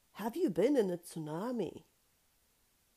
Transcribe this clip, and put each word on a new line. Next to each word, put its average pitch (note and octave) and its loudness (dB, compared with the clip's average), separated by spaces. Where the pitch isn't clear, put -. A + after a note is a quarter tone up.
Have A3 -6
you E4 2
been G#3+ 4
in G#3 4
a F3 -2
tsunami? E3+ -6